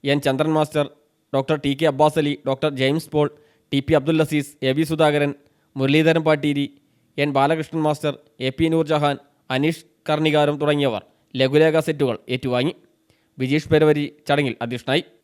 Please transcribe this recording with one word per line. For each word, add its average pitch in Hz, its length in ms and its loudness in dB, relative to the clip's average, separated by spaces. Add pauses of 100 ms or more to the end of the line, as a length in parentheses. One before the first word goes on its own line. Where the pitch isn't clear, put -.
(120)
എൻ 143 140 0
ചന്ദ്രൻ 143 320 0
മാസ്റ്റർ, 151 260 0 (500)
ഡോക്ടർ 139 300 0
ടി 143 160 0
കെ 160 120 2
അബ്ബാസ് 151 300 2
അലി, 143 120 -2 (140)
ഡോക്ടർ 139 220 -2 (120)
ജെയിംസ് 147 320 0
പോൾ, 151 140 2 (440)
ടി 139 140 0
പി 156 120 0
അബ്ദുൽ 156 240 0
അസീസ്, 147 280 -2 (180)
എ - 80 2
വി 160 120 0
സുധാകരൻ, 147 420 2 (480)
മുരളീധരൻ 156 480 4
പാട്ടീരി, 147 380 0 (580)
എൻ 147 140 0
ബാലകൃഷ്ണൻ 156 500 0
മാസ്റ്റർ, 151 280 -2 (320)
എ - 100 0
പി 165 160 0
നൂർജഹാൻ, 151 440 0 (380)
അനീഷ് 156 300 -2 (240)
കർണികാരം 151 540 2
തുടങ്ങിയവർ 143 400 0 (380)
ലഘുലേഖ 151 460 4
സെറ്റുകൾ 139 300 -2 (180)
ഏറ്റുവാങ്ങി. 127 400 -2 (680)
ബിജീഷ് 139 320 -2
പെരുവരി 151 320 4 (240)
ചടങ്ങിൽ 143 260 0 (100)
അധ്യക്ഷനായി. 123 380 -4 (200)